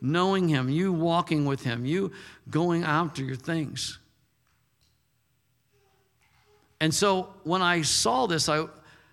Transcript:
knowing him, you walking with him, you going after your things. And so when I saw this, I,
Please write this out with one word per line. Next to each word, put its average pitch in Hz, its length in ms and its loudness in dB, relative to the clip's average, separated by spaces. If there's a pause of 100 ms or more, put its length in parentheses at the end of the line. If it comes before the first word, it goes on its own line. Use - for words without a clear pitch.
knowing 180 480 2
him, 131 200 2
you 180 240 0
walking 165 520 2
with 135 180 -2
him, 120 240 -4
you 180 240 -2 (400)
going 170 320 0
after 156 400 -2
your 131 140 -6
things. 143 640 -6 (2750)
And 156 120 2
so 190 400 2 (120)
when 185 180 0
I 175 200 2
saw 240 440 2
this, 165 220 0
I, 151 180 0 (460)